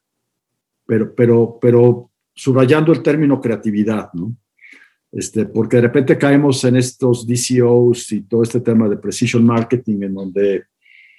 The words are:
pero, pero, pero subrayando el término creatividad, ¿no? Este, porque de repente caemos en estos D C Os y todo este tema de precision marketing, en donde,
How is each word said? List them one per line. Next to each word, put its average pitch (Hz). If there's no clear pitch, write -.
pero, 110
pero, 117
pero 120
subrayando 139
el 131
término 143
creatividad, 104
¿no? 95
Este, -
porque 113
de 120
repente 127
caemos 143
en 127
estos 123
D 120
C 123
Os 120
y 104
todo 117
este 117
tema 113
de 101
precision 117
marketing, 113
en 98
donde, 98